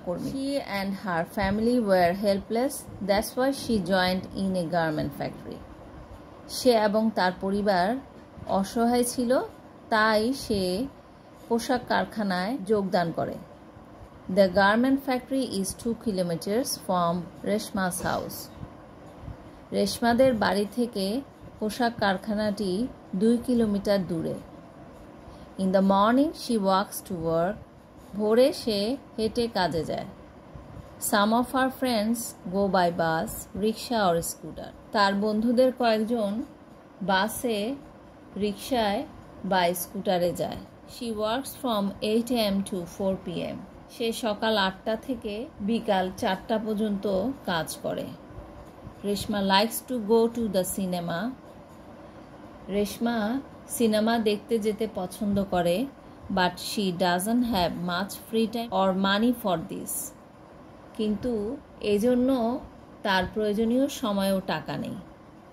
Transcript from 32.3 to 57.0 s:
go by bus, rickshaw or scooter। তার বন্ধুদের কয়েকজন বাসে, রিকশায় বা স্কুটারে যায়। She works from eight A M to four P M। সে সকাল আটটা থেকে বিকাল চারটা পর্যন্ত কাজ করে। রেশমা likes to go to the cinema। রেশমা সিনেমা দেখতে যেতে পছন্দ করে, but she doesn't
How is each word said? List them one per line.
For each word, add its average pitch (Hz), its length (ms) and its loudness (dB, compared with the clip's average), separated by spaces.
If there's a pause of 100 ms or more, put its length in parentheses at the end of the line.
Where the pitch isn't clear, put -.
go 196 80 2 (120)
by 180 160 6
bus, 165 400 0 (320)
rickshaw 220 500 0
or 170 60 4
scooter। - 520 -8 (220)
তার 202 220 4
বন্ধুদের 220 640 4
কয়েকজন 220 640 0 (600)
বাসে, 208 720 0 (600)
রিকশায় 208 720 0 (380)
বা 180 300 4
স্কুটারে 180 580 0
যায়। - 240 -4 (320)
She 233 260 -6
works 220 380 -2 (100)
from 214 220 0 (180)
eight 226 280 2
A 226 200 2
M 196 200 0
to 202 60 -4 (220)
four 190 180 0 (100)
P 175 80 -6 (120)
M। - 100 -6 (340)
সে 226 220 -4
সকাল 220 460 0
আটটা 196 380 0
থেকে 226 500 -6 (140)
বিকাল 196 560 0
চারটা 214 420 -2
পর্যন্ত 208 720 -2 (160)
কাজ 165 360 -2
করে। - 240 -4 (1000)
রেশমা 202 360 -2
likes 196 520 2
to 254 60 -2 (140)
go 226 220 6
to 233 140 -2
the 185 160 0 (120)
cinema। 180 540 -2 (1400)
রেশমা 214 720 0 (280)
সিনেমা 220 500 2
দেখতে 214 400 0
যেতে 214 360 -2
পছন্দ 196 560 0
করে, 180 360 2 (480)
but 180 160 4
she 190 480 -2
doesn't 190 440 2